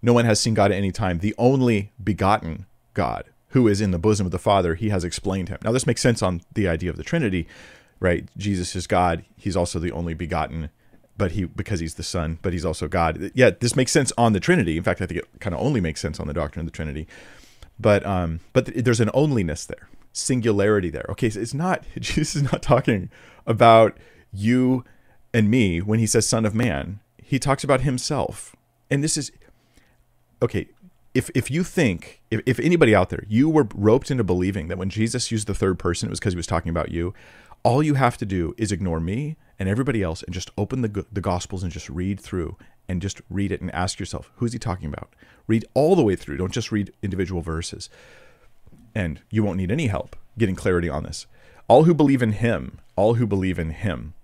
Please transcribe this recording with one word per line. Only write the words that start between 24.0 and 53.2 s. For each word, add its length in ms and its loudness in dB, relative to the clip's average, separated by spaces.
you 540 2
and 160 4
me 320 4
when 180 0
he 80 2
says 180 2
"Son 200 0
of 100 0
Man." 460 -2
He 100 0
talks 220 0
about 200 2
himself. 720 -4
And 140 0
this 140 -2
is, 160 -8
okay, 280 -2
if, 220 0
if 160 0
you 100 0
think, 600 -2
if, 140 -2
if 120 2
anybody 380 6
out 140 4
there, 180 -6
you 220 4
were 260 4
roped 340 4
into 140 0
believing 460 0
that 80 -6
when 120 -4
Jesus 400 -2
used 160 -2
the 80 -4
third 240 2
person, 300 -4
it 20 -6
was 120 -6
'cause 100 -2
he 60 -4
was 100 -6
talking 220 -2
about 200 -4
you, 240 -4
all 200 2
you 120 2
have 240 2
to 60 -4
do 320 -2
is 140 0
ignore 300 -2
me 340 -4
and 80 -2
everybody 340 0
else 220 -4
and 100 -12
just 240 -10
open 260 -4
the 40 -2
g-, 240 -6
the 80 -6
Gospels 440 -4
and 80 -6
just 180 -12
read 280 -4
through 380 -6
and 140 -2
just 180 -6
read 220 -2
it 80 -4
and 160 -8
ask 240 -4
yourself, 380 -10
"Who's 160 -4
he 60 -8
talking 280 -6
about?" 260 -12
Read 260 2
all 240 4
the 60 6
way 120 4
through. 220 -10
Don't 160 -4
just 180 -4
read 220 -2
individual 380 -4
verses. 480 -8
And 240 -4
you 140 0
won't 140 -2
need 140 -2
any 160 -2
help 280 -4
getting 180 0
clarity 320 0
on 160 -6
this. 240 -12
"All 160 8
who 100 6
believe 280 4
in 100 2
him," 480 -2
all 200 4
who 120 0